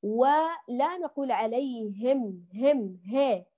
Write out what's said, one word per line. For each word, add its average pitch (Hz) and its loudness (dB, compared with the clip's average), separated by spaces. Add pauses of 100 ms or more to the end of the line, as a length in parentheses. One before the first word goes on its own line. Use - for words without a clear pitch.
ولا 285 2
نقول 277 -4
عليهم 226 -2 (100)
هم 220 0
هي 220 0 (120)